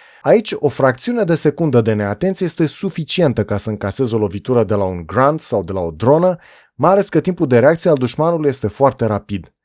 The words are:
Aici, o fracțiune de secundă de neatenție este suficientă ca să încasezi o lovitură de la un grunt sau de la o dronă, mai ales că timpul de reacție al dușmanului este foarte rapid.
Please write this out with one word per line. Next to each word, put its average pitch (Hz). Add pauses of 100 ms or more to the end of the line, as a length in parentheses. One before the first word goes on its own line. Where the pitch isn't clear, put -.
(220)
Aici, 202
o 147
fracțiune 135
de 170
secundă 147
de 110
neatenție 107
este 160
suficientă 151
ca 104
să 101
încasezi 107
o 113
lovitură 104
de 101
la 101
un 90
grunt 131
sau 104
de 87
la 95
o 85
dronă, 156 (380)
mai 151
ales 196
că 160
timpul 175
de 123
reacție 165
al 147
dușmanului 151
este 127
foarte 131
rapid. 101 (100)